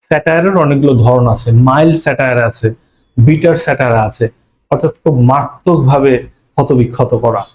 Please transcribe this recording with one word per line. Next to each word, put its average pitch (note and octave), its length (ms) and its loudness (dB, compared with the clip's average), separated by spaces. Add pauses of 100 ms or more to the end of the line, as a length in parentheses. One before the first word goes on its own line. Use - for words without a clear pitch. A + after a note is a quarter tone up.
স্যাটায়ারের E3 540 -2
অনেকগুলো C#3+ 380 2
ধরন B2 340 2
আছে, A2+ 240 -2
মাইল্ড C3+ 440 2
স্যাটায়ার B2+ 480 -2
আছে, A2+ 300 -4 (440)
বিটার D#3 380 2
স্যাটায়ার C3+ 400 -2
আছে, A2 320 -2 (420)
অর্থাৎ D3 200 -2
খুব C#3 300 -2
মারাত্মকভাবে C3+ 1040 0 (280)
ক্ষতবিক্ষত B2 600 -2
করা। A2+ 300 -2 (100)